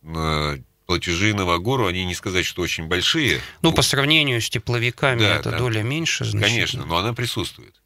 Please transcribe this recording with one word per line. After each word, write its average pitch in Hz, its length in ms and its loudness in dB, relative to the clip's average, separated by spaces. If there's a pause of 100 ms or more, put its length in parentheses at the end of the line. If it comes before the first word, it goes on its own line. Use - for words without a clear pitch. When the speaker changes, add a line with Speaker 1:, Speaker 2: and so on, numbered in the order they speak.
Speaker 1:
На 78 560 -2 (280)
платежи 87 480 0
Новогору, 101 540 0
они 92 180 -2
не 90 100 -4
сказать, 92 300 -2
что - 160 -6
очень 82 260 -4
большие. 90 540 2 (200)
Speaker 2:
Ну, 165 100 6
Speaker 1:
Бу-, 156 40 0
Speaker 2:
по 151 60 4
сравнению 143 580 4
с 110 100 -2
тепловиками, 120 720 0
Speaker 1:
да, 98 160 4
Speaker 2:
эта 76 160 -2
Speaker 1:
там, - 80 -2
Speaker 2:
доля 113 240 0
меньше 147 400 -2
значительно. 107 380 2
Speaker 1:
Конечно, 76 240 -4
но 82 120 0
она 107 160 0
присутствует. 98 720 -6